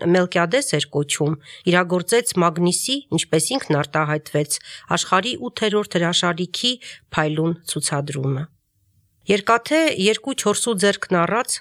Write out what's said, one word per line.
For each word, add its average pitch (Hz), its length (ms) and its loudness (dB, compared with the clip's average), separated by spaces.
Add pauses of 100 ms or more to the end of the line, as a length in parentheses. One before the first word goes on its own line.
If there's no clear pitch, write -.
Մելկիադես 180 640 2
էր - 180 0
կոչում, 147 480 0 (260)
իրագործեց 180 720 2
մագնիսի, 175 600 2 (120)
ինչպես - 420 0
ինքն 254 280 0
արտահայտվեց, 151 800 -2 (300)
աշխարհի 190 500 0
ութերորդ 214 560 -2
հրաշալիքի 175 800 0 (360)
փայլուն 156 520 0
ցուցադրումը։ 143 840 -4 (840)
Երկաթե 233 500 2 (200)
երկու 214 340 0
չորսու 208 420 -2
ձեռքն 196 420 0
առած 180 440 0